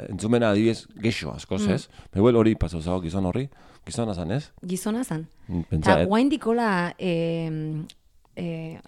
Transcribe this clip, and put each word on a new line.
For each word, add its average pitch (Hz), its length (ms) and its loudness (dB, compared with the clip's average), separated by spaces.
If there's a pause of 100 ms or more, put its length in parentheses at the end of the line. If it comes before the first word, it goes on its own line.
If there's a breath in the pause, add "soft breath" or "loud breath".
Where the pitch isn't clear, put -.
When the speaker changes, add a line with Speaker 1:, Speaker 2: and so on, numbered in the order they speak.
Speaker 1:
entzumena 110 440 2
adibidez 110 360 2 (140)
gexo 104 320 -2
askoz, 185 340 -4
Speaker 2:
Mm. 190 40 4
Speaker 1:
ez? - 180 -2 (240 soft breath)
Ba, 95 60 0
igual 117 180 8
hori 110 180 6
pasau 82 260 -4
zago 90 200 -2
gizon 90 240 -2
horri. 123 240 -2 (360 soft breath)
Gizona 113 300 -4
zan, 85 160 -4
ez? 139 200 -4 (140)
Speaker 2:
Gizona 214 380 -4
zan. 160 240 -6 (200)
Speaker 1:
Mm, 87 220 -2
pentsa, 156 260 4
Speaker 2:
Ta 78 60 4
Speaker 1:
eh? 90 40 2
Speaker 2:
guaindik 240 420 2
hola, 214 500 0
em, 165 880 -4 (520)
eh, 165 500 -8